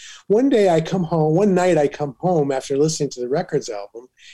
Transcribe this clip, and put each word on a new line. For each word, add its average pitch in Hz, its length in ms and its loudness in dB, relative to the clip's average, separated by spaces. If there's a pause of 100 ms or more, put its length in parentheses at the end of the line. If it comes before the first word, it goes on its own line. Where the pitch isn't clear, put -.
(280)
One 233 200 2
day 208 220 4
I 165 100 4
come 175 240 -2
home, 156 320 0
one 196 180 2
night 180 240 2
I 143 120 2
come 143 300 -8
home 143 340 0
after 135 240 -4
listening 151 320 0
to 127 100 -12
the 123 80 -6
Records 147 400 -4
album, 113 400 -14 (260)